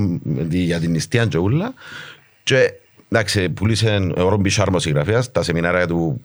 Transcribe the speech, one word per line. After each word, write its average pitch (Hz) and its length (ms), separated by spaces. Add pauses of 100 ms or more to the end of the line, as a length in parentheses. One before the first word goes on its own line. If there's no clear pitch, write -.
(220)
με 73 220
τη-, 87 180
για 85 180
την 82 100
νηστεία 104 360
και 82 120
ούλα». 156 360 (680)
Και, - 300 (380)
εντάξει, 101 380
πουλήσε 101 680
ο 90 120
Ρόμπι 98 220
Σάρμα, 92 300
συγγραφέας, 80 520
τα 90 100
σεμινάρια 85 440
του 82 380